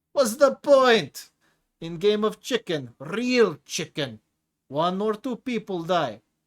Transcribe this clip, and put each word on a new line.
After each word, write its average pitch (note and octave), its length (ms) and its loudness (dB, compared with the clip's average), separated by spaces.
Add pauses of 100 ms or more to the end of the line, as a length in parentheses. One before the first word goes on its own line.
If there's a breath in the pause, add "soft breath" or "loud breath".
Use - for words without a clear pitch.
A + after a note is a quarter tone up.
(120)
What's A#3+ 240 0
the C4+ 200 2
point? B3+ 760 2 (520)
In E3 160 -10
game G#3 260 0
of G#3+ 160 -2
chicken, D#3 600 -6
real G#3 640 0
chicken, C#3 540 -8 (480)
one F3 340 -2
or G#3+ 120 0
two G#3 240 -8
people G3 460 -6
die. D#3+ 380 -2 (260)